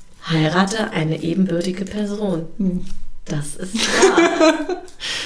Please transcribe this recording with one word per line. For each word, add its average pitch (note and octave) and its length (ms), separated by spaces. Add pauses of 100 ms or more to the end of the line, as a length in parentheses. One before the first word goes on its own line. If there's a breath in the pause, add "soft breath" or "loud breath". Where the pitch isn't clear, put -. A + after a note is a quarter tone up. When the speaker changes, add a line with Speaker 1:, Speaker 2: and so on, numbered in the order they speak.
(280)
Speaker 1:
Heirate F3+ 640
eine D#3+ 320
ebenbürtige F3+ 640
Person. G3+ 640 (120)
Speaker 2:
Hm. F3+ 260 (400)
Speaker 1:
Das D3 320
ist F#3+ 200
wahr. E4 1040
Speaker 2:
<laughs> - 100 (340 loud breath)